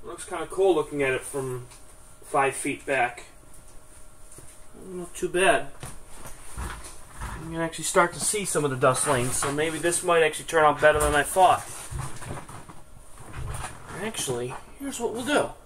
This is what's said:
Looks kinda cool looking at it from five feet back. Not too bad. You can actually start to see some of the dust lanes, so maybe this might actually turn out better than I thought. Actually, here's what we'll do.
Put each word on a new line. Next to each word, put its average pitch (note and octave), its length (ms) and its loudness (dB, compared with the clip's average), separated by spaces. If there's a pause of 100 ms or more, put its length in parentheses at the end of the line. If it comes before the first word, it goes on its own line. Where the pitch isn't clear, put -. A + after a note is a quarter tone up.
Looks - 220 -12
kinda F#3 220 -6
cool F#3 280 4
looking D3 260 0
at C3+ 120 4
it - 80 -2
from B2+ 460 -6 (580)
five - 300 2
feet - 300 -4
back. B2+ 380 0 (1600)
Not F3+ 280 -10
too F3+ 140 -2
bad. E3+ 420 4 (1700)
You D#3+ 60 -8
can E3 100 -4
actually D#3+ 240 -4
start F3 280 4
to D3 60 -10
see G#3 240 -2
some D#3 220 0
of C3+ 60 2
the C3 60 -2
dust C3 300 4
lanes, B2+ 300 2
so C#3+ 140 0
maybe D#3 280 -2
this E3+ 240 0
might E3+ 180 6
actually D#3 240 2
turn D#3+ 200 6
out C#3+ 160 6
better D3+ 180 8
than D3 160 4
I C#3+ 80 6
thought. F3+ 400 6 (2500)
Actually, B2+ 520 -4 (240)
here's C#4 220 -8
what A#3 140 -2
we'll A#3+ 120 -6
do. A#3 240 2 (160)